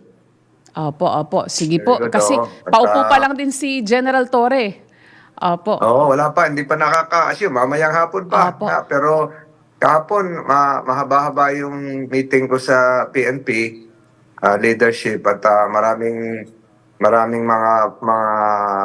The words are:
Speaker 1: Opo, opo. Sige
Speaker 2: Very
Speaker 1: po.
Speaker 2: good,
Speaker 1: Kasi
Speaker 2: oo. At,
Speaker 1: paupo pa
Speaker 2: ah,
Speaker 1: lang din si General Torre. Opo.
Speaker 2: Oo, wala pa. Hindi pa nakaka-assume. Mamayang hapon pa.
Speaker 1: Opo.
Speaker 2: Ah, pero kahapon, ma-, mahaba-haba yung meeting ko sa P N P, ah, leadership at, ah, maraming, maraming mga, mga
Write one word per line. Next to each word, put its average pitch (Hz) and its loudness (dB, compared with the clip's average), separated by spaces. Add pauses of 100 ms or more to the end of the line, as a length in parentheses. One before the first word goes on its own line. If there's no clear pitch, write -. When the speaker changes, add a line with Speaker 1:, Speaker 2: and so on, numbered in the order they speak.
(800)
Speaker 1:
Opo, 156 -2
opo. 156 -2
Sige 165 -2
Speaker 2:
Very - -2
Speaker 1:
po. 247 2
Speaker 2:
good, 117 -4
Speaker 1:
Kasi 208 2
Speaker 2:
oo. 117 -2
At, - -10
Speaker 1:
paupo 214 4 (120)
pa 269 6
Speaker 2:
ah, 269 2
Speaker 1:
lang 277 -2
din 277 -4
si 269 -6
General 254 0
Torre. 240 0 (480)
Opo. 175 -2
Speaker 2:
Oo, 135 4
wala 147 0
pa. 170 2
Hindi 151 -4
pa 156 -2
nakaka-assume. 160 0
Mamayang 147 0
hapon 175 -2
pa. 185 2
Speaker 1:
Opo. 208 -6
Speaker 2:
Ah, 165 -2
pero 151 0 (560)
kahapon, 160 0
ma-, 139 2
mahaba-haba 139 0
yung 143 -8
meeting 131 0
ko 127 -2
sa 127 2
P 127 -2
N 135 -4
P, 113 -4 (640)
ah, 101 2
leadership 113 0
at, 101 0
ah, 104 4
maraming, 113 -2 (560)
maraming 113 2
mga, 113 0
mga 113 0 (540)